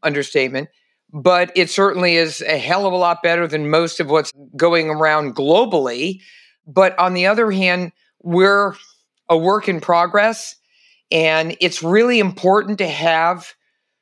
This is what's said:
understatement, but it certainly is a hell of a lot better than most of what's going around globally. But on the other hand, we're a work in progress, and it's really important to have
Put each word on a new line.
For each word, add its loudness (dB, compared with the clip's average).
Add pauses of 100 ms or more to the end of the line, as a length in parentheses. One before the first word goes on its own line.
understatement, -2 (440)
but 0
it 0
certainly 0
is -2
a -2
hell -2
of -2
a -2
lot 0
better 0
than -4
most -2
of -4
what's 0 (260)
going 2
around 0
globally. 0 (460)
But 2
on 2
the 0
other 2
hand, -2 (280)
we're 2 (520)
a 2
work 0
in -2
progress, 0 (540)
and 0
it's -2
really 2
important 0
to -2
have -2 (460)